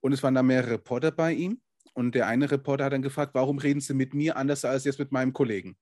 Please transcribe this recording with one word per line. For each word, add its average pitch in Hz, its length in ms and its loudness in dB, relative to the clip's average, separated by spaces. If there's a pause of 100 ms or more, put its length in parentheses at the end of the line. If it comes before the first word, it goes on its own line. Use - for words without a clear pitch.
Und 139 120 2
es 135 100 0
waren 131 120 2
da 131 80 4
mehrere 127 300 4
Reporter 127 380 -2
bei 165 220 0
ihm. 185 280 -4 (320)
Und 120 220 -2
der 120 140 2
eine 135 220 2
Reporter 139 360 0
hat 139 80 0
dann 135 80 -2
gefragt, 139 320 -4
„Warum 135 240 2
reden 143 220 0
Sie 147 140 -6
mit 131 200 0
mir 151 220 0
anders 139 280 -2
als 131 200 0
jetzt 139 140 -2
mit 139 140 -4
meinem 131 220 0
Kollegen? 98 460 -2